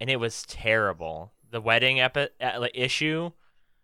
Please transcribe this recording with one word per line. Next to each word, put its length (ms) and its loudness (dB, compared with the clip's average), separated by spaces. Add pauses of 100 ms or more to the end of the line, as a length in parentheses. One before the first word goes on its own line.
and 100 -2
it 60 2
was 320 -4
terrible. 840 0 (200)
The 80 -6
wedding 400 4
epi-, 300 2 (100)
uh, 180 -2
like, 160 -2
issue, 560 -2 (540)